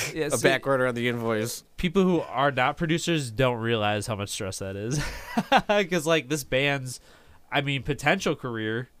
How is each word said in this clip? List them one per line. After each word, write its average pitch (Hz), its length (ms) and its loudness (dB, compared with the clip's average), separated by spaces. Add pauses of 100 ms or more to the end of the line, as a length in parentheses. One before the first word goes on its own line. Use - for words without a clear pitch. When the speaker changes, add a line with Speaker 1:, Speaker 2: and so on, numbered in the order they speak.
(140)
Speaker 1:
Yeah, 156 120 -2
Speaker 2:
a 151 60 -4
Speaker 1:
so 127 180 2
Speaker 2:
back 135 180 0
order 131 180 4
on 127 100 2
the 120 120 0
invoice. 113 560 -2 (140)
Speaker 1:
people 180 260 2
who 185 180 4
are 135 300 0
not 127 240 2
producers 160 560 0
don't 123 280 2
realize 107 480 0
how 113 100 -4
much 101 120 -6
stress 95 300 -6
that 95 160 -6
is. 120 260 -4 (340)
<laughs> 208 540 2
'Cause, 170 160 0
like, 160 220 2
this 143 160 -2
band's, 131 560 0 (500)
I 143 120 0
mean, 139 220 -2
potential 156 520 0
career 113 540 -4 (100)